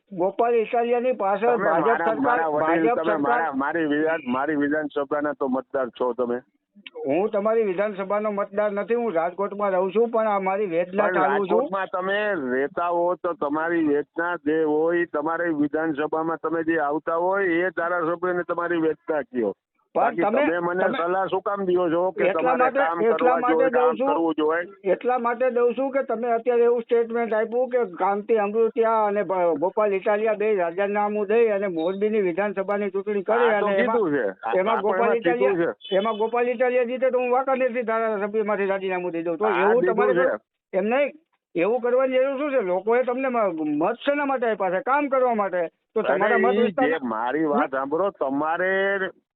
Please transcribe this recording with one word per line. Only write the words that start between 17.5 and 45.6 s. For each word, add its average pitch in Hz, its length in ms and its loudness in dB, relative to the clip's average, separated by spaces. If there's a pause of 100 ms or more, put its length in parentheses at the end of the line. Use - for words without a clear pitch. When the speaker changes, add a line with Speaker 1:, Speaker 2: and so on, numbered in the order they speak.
Speaker 2:
ધારાસભ્યને 175 760 -2
તમારી 170 340 -2
વેદના 156 440 -2
કયો. 113 320 -2 (420)
Speaker 1:
પણ 170 60 2
Speaker 2:
બાકી 233 200 2
Speaker 1:
તમે, 247 260 2
Speaker 2:
તમે 175 120 0
મને 175 240 0
Speaker 1:
તમે 190 140 0
Speaker 2:
સલાહ 180 300 0
શું 185 140 -2
કામ 202 240 -4
દ્યો 180 240 2
છો 175 220 0
કે 208 120 -2
Speaker 1:
એટલા 170 180 2
Speaker 2:
તમારે 165 160 2
Speaker 1:
માટે, 254 220 2
Speaker 2:
કામ - 220 0
Speaker 1:
એટલા - 140 2
Speaker 2:
કરવા - 240 2
Speaker 1:
માટે - 140 2
Speaker 2:
જોઈએ, - 160 2
Speaker 1:
દઉં - 120 2
Speaker 2:
કામ - 140 4
Speaker 1:
છું, 269 120 -2
Speaker 2:
કરવું 165 300 0
જોઈએ? 165 540 -2
Speaker 1:
એટલા 240 260 0
માટે 240 320 0
દઉં 240 240 2
છું 262 180 -2
કે 262 120 0
તમે 233 280 -2
અત્યારે 233 320 2
એવું 240 180 4
સ્ટેટમેન્ટ 233 520 0
આપ્યું 226 360 0
કે 240 160 0
કાંતિ 202 520 0
અમૃતિયા 220 680 2
અને 208 180 0
ભ-, 175 360 2
ગોપાલ 196 340 0
ઇટાલિયા 208 400 0
બે 208 220 0
રાજીનામું 202 720 -2
દઈ 226 200 4
અને 202 200 0
મોરબીની 196 540 0
વિધાનસભાની 196 680 -2
ચૂંટણી 196 340 -4
કરે 226 320 2
Speaker 2:
આ 208 40 2
તો 208 60 0
Speaker 1:
અને 202 120 0
એમાં, 233 180 2
Speaker 2:
કીધું 214 160 2
છે. 143 100 2
આ 101 340 -4
Speaker 1:
એમાં 190 220 2
Speaker 2:
આપણને - 40 -4
Speaker 1:
ગોપાલ 202 320 2
Speaker 2:
કીધું 175 200 0
Speaker 1:
ઇટાલિયા, 170 380 2
Speaker 2:
છે. - 240 -4
Speaker 1:
એમાં 214 220 0
ગોપાલ 233 320 0
ઇટાલિયા 247 340 2
જીતે 247 280 0
તો 247 80 2
હું 247 120 0
વાંકાનેરથી 254 500 0
ધારાસભ્યમાંથી 214 840 -2
રાજીનામું 190 460 -2
દઈ 165 120 -4
દઉં. 170 140 -2
તો 208 80 -2
Speaker 2:
આ 208 240 2
Speaker 1:
એવું 480 120 4
Speaker 2:
દીધું - 140 2
Speaker 1:
તમારે 240 180 4
Speaker 2:
છે. 523 160 2
Speaker 1:
કર-, 214 100 -4 (340)
એમ 190 120 0
નહીં, 269 260 0 (440)
એવું 208 260 0
કરવાની 254 320 2
જરૂર 262 240 2
શું 294 140 -4
છે? 262 100 0
લોકોએ 196 420 0
તમને 254 240 -2
મ-, 170 500 0
મત 196 180 0
શેના 285 300 -2
માટે 262 200 -2
આપ્યા 202 240 0
છે? 185 100 -2
કામ 269 300 0
કરવા 254 260 2
માટે. 180 320 -2 (280)